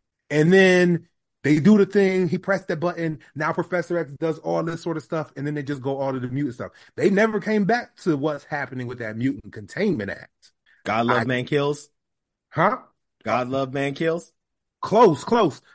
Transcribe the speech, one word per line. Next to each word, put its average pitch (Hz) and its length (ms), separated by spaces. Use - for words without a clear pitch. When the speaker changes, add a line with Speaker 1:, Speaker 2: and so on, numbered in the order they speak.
Speaker 1:
And 151 240
then 180 560
they 151 140
do 202 180
the 196 100
thing. 190 420
He 180 100
pressed 190 300
the 175 80
button. 165 420
Now 156 180
Professor 175 460
X 147 140
does 160 260
all 165 240
this 165 180
sort 165 160
of 151 60
stuff. 160 340
And 139 80
then 151 100
they 147 100
just 135 180
go 135 160
all 135 140
to 131 80
the 123 80
mutant 135 260
stuff. 98 160
They - 160
never 214 300
came 214 240
back 226 380
to 165 140
what's 143 280
happening 127 420
with 120 120
that 110 180
mutant 131 360
containment 113 580
act. - 420
Speaker 2:
God 113 220
Love 120 160
Speaker 1:
I - 20
Speaker 2:
Man 123 200
Kills? 143 460
Speaker 1:
Huh? 185 280
Speaker 2:
God 120 240
Love 135 240
Man 139 220
Kills? 165 380
Speaker 1:
Close, 196 440
close. 214 360